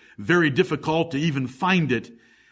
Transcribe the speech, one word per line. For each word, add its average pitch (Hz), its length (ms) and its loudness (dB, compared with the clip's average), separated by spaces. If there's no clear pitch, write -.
very 156 320 2
difficult 160 600 0
to 135 60 -2
even 139 280 -2
find 175 460 0
it. 113 180 -4